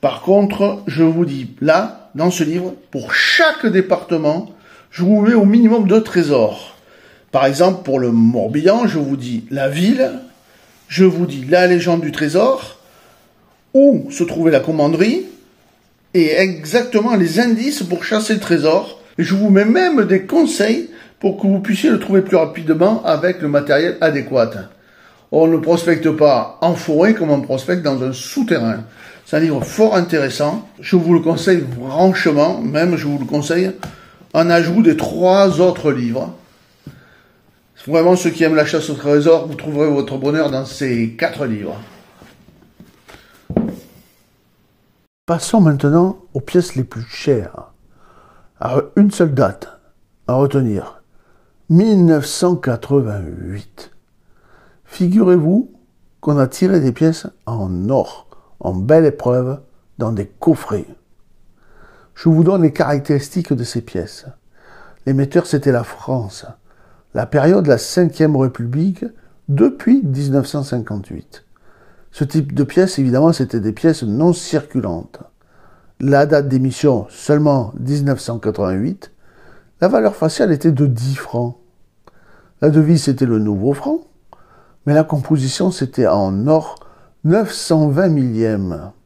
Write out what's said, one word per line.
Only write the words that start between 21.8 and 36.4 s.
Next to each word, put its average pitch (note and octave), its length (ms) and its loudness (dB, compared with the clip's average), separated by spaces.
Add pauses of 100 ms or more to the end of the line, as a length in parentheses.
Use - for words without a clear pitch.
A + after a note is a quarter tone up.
le G#3+ 80 2
trouver F#3+ 240 2
plus F#3+ 140 0
rapidement D#3+ 680 0
avec E3+ 380 -2
le D3+ 60 -4
matériel D3 520 0
adéquat. C3 680 -2 (640)
On D#3 160 4
ne E3 80 2
prospecte E3+ 540 0
pas D3 500 0
en E3+ 140 0
forêt E3+ 400 2
comme E3+ 160 -2
on C#3+ 100 2
prospecte C3+ 420 -4
dans C#3 200 -2
un C3 100 -4
souterrain. B2 720 -4 (400)
C'est - 120 -4
un D3+ 40 2
livre D#3 240 0
fort G#3+ 320 2
intéressant. D#3+ 720 -2 (120)
Je - 160 0
vous E3+ 160 2
le E3 80 4
conseille E3+ 440 0 (240)
franchement, D#3+ 720 2
même D#3+ 360 -2
je D3 120 -6
vous C#3+ 100 -4
le C3+ 60 -6
conseille E3 480 -2 (600)
en D#3+ 160 2
ajout E3+ 340 2
des D#4 140 4
trois F#3 640 2
autres F3 300 0
livres. B2+ 420 -4 (1600)